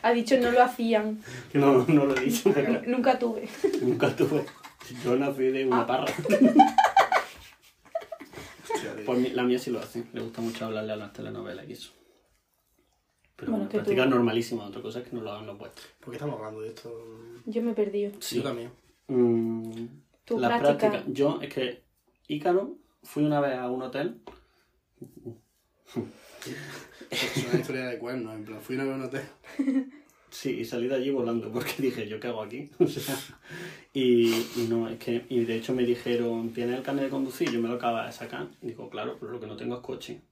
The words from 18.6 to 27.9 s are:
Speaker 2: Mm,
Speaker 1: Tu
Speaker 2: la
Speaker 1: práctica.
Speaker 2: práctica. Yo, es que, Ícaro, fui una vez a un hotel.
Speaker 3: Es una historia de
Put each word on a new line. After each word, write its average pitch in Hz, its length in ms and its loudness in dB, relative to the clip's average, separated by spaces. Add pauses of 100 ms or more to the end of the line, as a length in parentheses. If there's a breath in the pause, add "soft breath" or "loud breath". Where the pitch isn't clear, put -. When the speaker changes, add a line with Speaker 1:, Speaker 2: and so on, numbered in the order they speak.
Speaker 2:
Mm, 113 760 2 (380)
Speaker 1:
Tu 233 140 -2
Speaker 2:
la 123 100 2
Speaker 1:
práctica. 143 420 4
Speaker 2:
práctica. - 220 -4
Yo, 143 280 2
es 135 120 -8
que, 123 300 -4 (460)
Ícaro, 175 480 0 (260)
fui 147 220 0
una 147 160 2
vez 135 160 0
a 123 140 -4
un 127 120 -2
hotel. 139 380 -4 (3000 soft breath)
Speaker 3:
Es - 380 -4
una 123 120 2
historia 131 260 -6
de 120 120 -6